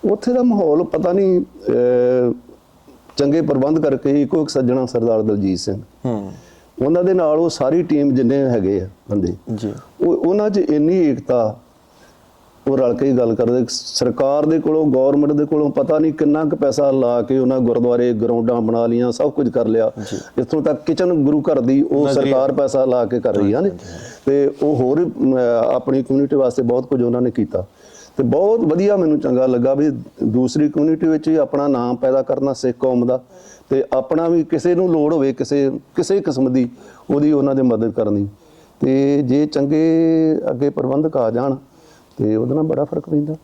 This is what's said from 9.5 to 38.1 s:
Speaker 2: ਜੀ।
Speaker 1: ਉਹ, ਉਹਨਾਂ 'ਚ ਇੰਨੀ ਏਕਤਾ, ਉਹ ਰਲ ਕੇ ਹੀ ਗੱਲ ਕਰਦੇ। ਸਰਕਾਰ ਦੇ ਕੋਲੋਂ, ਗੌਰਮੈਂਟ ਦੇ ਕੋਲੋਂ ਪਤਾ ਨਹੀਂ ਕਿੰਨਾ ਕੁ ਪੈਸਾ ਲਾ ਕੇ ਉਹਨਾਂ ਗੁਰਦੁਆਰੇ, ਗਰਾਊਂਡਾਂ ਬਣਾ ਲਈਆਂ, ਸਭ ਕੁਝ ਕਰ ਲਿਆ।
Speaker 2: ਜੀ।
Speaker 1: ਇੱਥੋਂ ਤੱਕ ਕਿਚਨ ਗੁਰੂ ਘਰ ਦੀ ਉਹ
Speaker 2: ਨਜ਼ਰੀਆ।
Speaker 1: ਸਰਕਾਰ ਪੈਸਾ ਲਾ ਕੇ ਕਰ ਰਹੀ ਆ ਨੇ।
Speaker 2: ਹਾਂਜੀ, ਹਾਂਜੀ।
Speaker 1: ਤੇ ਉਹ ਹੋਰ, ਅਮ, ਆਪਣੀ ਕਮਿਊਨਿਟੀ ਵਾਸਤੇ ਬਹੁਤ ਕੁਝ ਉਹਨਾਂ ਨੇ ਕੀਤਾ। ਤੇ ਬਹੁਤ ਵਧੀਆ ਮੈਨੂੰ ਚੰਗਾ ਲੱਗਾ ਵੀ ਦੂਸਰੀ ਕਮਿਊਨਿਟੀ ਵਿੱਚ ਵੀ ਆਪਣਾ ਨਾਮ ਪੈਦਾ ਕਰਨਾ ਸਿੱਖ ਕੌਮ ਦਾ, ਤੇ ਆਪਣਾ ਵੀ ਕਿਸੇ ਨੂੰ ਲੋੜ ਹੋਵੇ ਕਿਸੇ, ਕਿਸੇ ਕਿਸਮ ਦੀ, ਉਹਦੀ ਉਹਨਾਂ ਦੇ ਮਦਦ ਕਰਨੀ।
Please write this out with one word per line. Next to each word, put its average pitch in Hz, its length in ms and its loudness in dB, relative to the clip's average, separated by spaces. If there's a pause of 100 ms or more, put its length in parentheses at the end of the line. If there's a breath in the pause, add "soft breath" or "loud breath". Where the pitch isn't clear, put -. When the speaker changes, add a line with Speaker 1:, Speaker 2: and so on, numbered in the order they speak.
Speaker 2:
ਜੀ। 104 180 -6 (280)
Speaker 1:
ਉਹ, 175 160 2
ਉਹਨਾਂ 208 340 0
'ਚ 202 80 0
ਇੰਨੀ 156 400 2
ਏਕਤਾ, 123 580 0 (1120 soft breath)
ਉਹ 135 80 2
ਰਲ 123 160 2
ਕੇ 131 120 -2
ਹੀ 131 120 2
ਗੱਲ 117 160 2
ਕਰਦੇ। 120 340 2
ਸਰਕਾਰ 139 760 -2
ਦੇ 160 120 2
ਕੋਲੋਂ, 156 280 0
ਗੌਰਮੈਂਟ 143 460 2
ਦੇ 147 120 0
ਕੋਲੋਂ 151 260 0
ਪਤਾ 143 280 0
ਨਹੀਂ 156 140 2
ਕਿੰਨਾ 156 320 2
ਕੁ 143 120 -2
ਪੈਸਾ 143 340 0
ਲਾ 120 320 0
ਕੇ 131 160 0
ਉਹਨਾਂ 131 220 2
ਗੁਰਦੁਆਰੇ, 120 520 2
ਗਰਾਊਂਡਾਂ 117 480 0
ਬਣਾ 117 260 0
ਲਈਆਂ, 120 260 0
ਸਭ 143 180 0
ਕੁਝ 131 180 -2
ਕਰ 117 180 0
ਲਿਆ। 110 320 0
Speaker 2:
ਜੀ। 104 200 -8 (200)
Speaker 1:
ਇੱਥੋਂ 139 240 -2
ਤੱਕ - 240 -2
ਕਿਚਨ 180 260 0
ਗੁਰੂ 151 280 2
ਘਰ 147 200 0
ਦੀ 135 220 2
ਉਹ 143 260 0
Speaker 2:
ਨਜ਼ਰੀਆ। 135 240 2
Speaker 1:
ਸਰਕਾਰ 135 200 2
ਪੈਸਾ 135 320 0
ਲਾ 123 220 0
ਕੇ 117 140 -2
ਕਰ 104 160 0
ਰਹੀ 101 160 2
ਆ 127 80 0
ਨੇ। 190 100 0
Speaker 2:
ਹਾਂਜੀ, 175 140 -14
ਹਾਂਜੀ। 87 140 -16 (280 loud breath)
Speaker 1:
ਤੇ 139 400 0
ਉਹ 147 100 0
ਹੋਰ, 131 280 0
ਅਮ, 131 340 -2 (360)
ਆਪਣੀ 131 280 -2
ਕਮਿਊਨਿਟੀ 139 340 0
ਵਾਸਤੇ 131 260 0
ਬਹੁਤ 123 240 0
ਕੁਝ 127 160 0
ਉਹਨਾਂ 120 180 0
ਨੇ 123 100 0
ਕੀਤਾ। 98 360 -4 (500 loud breath)
ਤੇ 131 60 -2
ਬਹੁਤ 190 380 2
ਵਧੀਆ 185 360 2
ਮੈਨੂੰ 156 240 0
ਚੰਗਾ 131 260 0
ਲੱਗਾ 127 280 2
ਵੀ 147 160 0 (340)
ਦੂਸਰੀ 127 440 0
ਕਮਿਊਨਿਟੀ 160 380 0
ਵਿੱਚ 156 220 0
ਵੀ 160 80 2
ਆਪਣਾ 143 320 0
ਨਾਮ 123 280 0
ਪੈਦਾ 131 260 0
ਕਰਨਾ 135 300 -2
ਸਿੱਖ 123 240 -2
ਕੌਮ 127 300 0
ਦਾ, 127 140 0 (500 loud breath)
ਤੇ 135 220 0
ਆਪਣਾ 156 360 0
ਵੀ 165 160 2
ਕਿਸੇ 165 300 0
ਨੂੰ 180 160 0
ਲੋੜ 156 240 2
ਹੋਵੇ 135 180 0
ਕਿਸੇ, 139 380 0 (240)
ਕਿਸੇ 190 260 0
ਕਿਸਮ 131 320 -2
ਦੀ, 123 180 0 (400 loud breath)
ਉਹਦੀ 147 220 2
ਉਹਨਾਂ 139 220 2
ਦੇ 135 80 2
ਮਦਦ 113 300 2
ਕਰਨੀ। 104 360 -2 (520 soft breath)